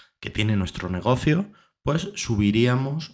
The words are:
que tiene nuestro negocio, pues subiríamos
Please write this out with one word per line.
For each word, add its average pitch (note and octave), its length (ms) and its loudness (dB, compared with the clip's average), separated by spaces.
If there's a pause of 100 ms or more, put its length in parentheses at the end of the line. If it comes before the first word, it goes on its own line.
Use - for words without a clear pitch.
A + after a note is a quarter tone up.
(200)
que - 80 -10
tiene G#2+ 260 0
nuestro F2+ 360 -4
negocio, B2+ 600 0 (340)
pues E3 300 -2
subiríamos B2 1000 0